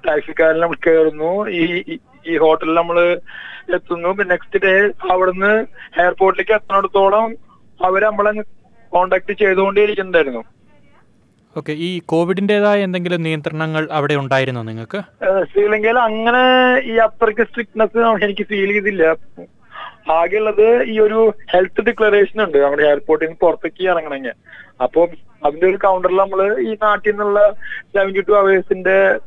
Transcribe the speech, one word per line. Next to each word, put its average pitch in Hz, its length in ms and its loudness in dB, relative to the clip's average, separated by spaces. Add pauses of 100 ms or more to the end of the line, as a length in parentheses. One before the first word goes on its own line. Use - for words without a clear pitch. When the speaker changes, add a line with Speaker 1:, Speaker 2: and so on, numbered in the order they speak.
Speaker 1:
ടാക്സിക്കാരൻ 160 520 0
നമ്മൾ 165 300 -2
കയറുന്നു, 160 600 2
ഈ, 175 380 -2
ഈ, 170 100 -10 (300)
ഈ 165 100 -2
ഹോട്ടലിൽ 160 360 2
നമ്മൾ 170 460 0 (540)
എത്തുന്നു. 175 360 -4
പിന്നെ 190 260 -2
നെക്സ്റ്റ് 190 300 -4
ഡേ 196 260 2 (200)
അവിടുന്ന് 185 540 0 (360)
എയർപോർട്ടിലേക്ക് 190 500 0
എത്തുന്നിടത്തോളം 202 840 0 (500)
അവര് 190 200 2
നമ്മളെ 208 380 -2 (460)
കോണ്ടാക്ട് 185 440 0
ചെയ്തുകൊണ്ടേയിരിക്കുന്നുണ്ടായിരുന്നു. 190 1080 0 (1120)
Speaker 2:
ഓക്കെ, 151 140 -10
ഈ 170 280 -6
കോവിഡിന്റേതായ 202 840 0
എന്തെങ്കിലും 180 400 -4
നിയന്ത്രണങ്ങൾ 156 680 -4
അവിടെ 147 220 0
ഉണ്ടായിരുന്നോ 131 500 -2
നിങ്ങൾക്ക്? 110 340 -10
Speaker 1:
ഏഹ്, 190 540 -2
ശ്രീലങ്കയിൽ 214 480 2
അങ്ങനെ 247 800 2
ഈ 233 180 -4
അത്രയ്ക്ക് 220 440 0
സ്ട്രിക്ട്നെസ് 220 840 0
എനിക്ക് 202 220 -4
ഫീൽ 202 260 -2
ചെയ്തില്ല. 190 440 0 (960)
ആകെയുള്ളത് 214 720 2
ഈ 220 160 -4
ഒരു 214 340 4 (180)
ഹെൽത്ത് 185 300 2
ഡിക്ലറേഷൻ 208 640 2
ഉണ്ട് 165 140 0
നമ്മുടെ 143 260 2
എയർപോർട്ടിൽ 151 440 2
നിന്ന് 160 120 -10
പുറത്തേക്ക് 170 500 0
ഇറങ്ങണമെങ്കിൽ. 143 440 -4 (500)
അപ്പൊ 160 240 2 (380)
അതിന്റെ 156 220 0
ഒരു 196 100 0
കൗണ്ടറിൽ 185 400 0
നമ്മള് 196 420 0
ഈ 226 240 -4
നാട്ടിൽ 208 280 0
നിന്നുള്ള 202 400 2 (300)
സെവന്റി 196 400 -2
ടു 190 100 0
അവേഴ്സിന്റെ 190 960 2